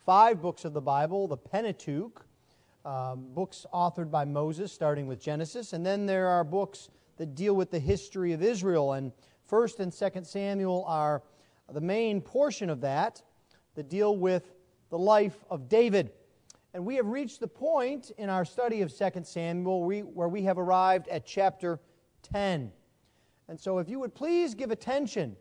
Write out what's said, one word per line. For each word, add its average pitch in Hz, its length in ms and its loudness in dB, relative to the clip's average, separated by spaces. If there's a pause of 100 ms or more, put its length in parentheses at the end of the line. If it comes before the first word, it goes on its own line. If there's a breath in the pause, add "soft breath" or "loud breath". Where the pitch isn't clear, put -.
five 202 380 8
books 170 200 -6
of 156 100 -6
the 147 80 -4
Bible, 156 460 0
the 143 100 -4
Pentateuch, 202 840 -6 (640 soft breath)
um, 131 480 -8
books - 400 -6
authored 175 380 -2
by 147 140 2
Moses, 151 460 -4
starting 147 360 0
with 127 120 -8
Genesis. 160 540 -6
And 170 100 -4
then 202 220 0
there 190 220 2
are 175 160 4
books 190 460 -4 (280 soft breath)
that 156 160 -8
deal 196 220 2
with 190 160 0
the 175 80 0
history 180 540 0
of 160 100 -2
Israel. 175 500 2
And 135 180 -4 (360 soft breath)
First 220 320 2
and 185 120 -4
Second 185 360 -4
Samuel 196 580 -2
are 151 380 0 (440 soft breath)
the 147 140 -8
main 208 400 0
portion 247 480 0
of 131 120 -4
that, 147 420 -2 (500 soft breath)
that 143 160 -10
deal 208 260 2
with 180 380 0 (380)
the 170 80 -4
life 208 500 4
of 135 180 -8
David. 202 440 4 (640 soft breath)
And 180 120 -6
we 262 80 -4
have 247 100 2
reached 247 340 -6
the 233 80 -6
point 277 680 -2
in 202 140 -4
our 185 120 0
study 226 380 -2
of 165 100 -2
Second 180 360 -2
Samuel 175 560 -2
we, 196 160 0
where 175 280 -4
we 196 140 -2
have 190 160 2
arrived 185 500 4
at 160 160 -6
chapter 185 560 0 (440 soft breath)
ten. 180 480 -2 (760)
And 165 120 -14
so 190 180 -2
if 170 100 -2
you 254 120 -6
would 247 160 -8
please 330 400 0
give 233 160 -4
attention 220 680 -4